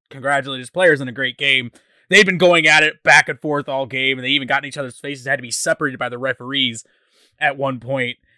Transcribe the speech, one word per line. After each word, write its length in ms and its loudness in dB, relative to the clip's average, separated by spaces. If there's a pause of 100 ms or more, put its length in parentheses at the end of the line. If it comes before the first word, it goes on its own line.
(100)
congratulate 480 -4
his 120 -14
players 300 2
on 80 -8
a 40 -10
great 260 -6
game. 320 0 (380)
They've 180 6
been 120 -2
going 300 4
at 160 6
it 200 -2
back 240 6
and 120 -8
forth 280 -4
all 180 -4
game, 320 -2
and 60 -10
they 60 -2
even 180 0
got 160 0
in 40 -12
each 80 -14
other's 220 -10
faces, 280 -12
had 100 0
to 60 -12
be 100 -16
separated 460 -2
by 100 -4
the 100 -8
referees 680 -4 (560)
at 160 -2
one 240 -4
point. 380 -6 (200)